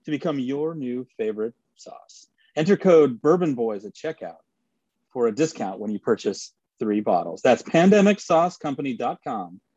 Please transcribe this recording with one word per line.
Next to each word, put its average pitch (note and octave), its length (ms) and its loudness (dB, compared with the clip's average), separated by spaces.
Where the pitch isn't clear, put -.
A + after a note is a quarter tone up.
to D#3 60 -8
become D3 260 -4
your C#3 380 -6
new B2+ 320 -8
favorite A2 380 -6
sauce. - 520 -20
Enter D#3+ 220 2
code D3+ 420 6
Bourbon D#3+ 360 2
Boys A2 300 -4
at G2 100 -16
checkout A2 460 -12
for B2 160 -2
a A2 60 0
discount A2 460 -4
when G#2+ 120 -6
you G#2 60 -4
purchase - 560 -4
three G#2+ 220 -2
bottles. E2+ 420 -2
That's B2 220 4
pandemic G3 560 4
sauce F3 380 0
company C#3 380 -8
dot C#3+ 300 -6
com F#2+ 340 -10